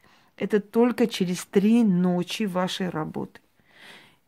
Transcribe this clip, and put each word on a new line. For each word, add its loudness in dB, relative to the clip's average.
Это -2
только 2
через -4
три 4
ночи 0
вашей -4
работы. -8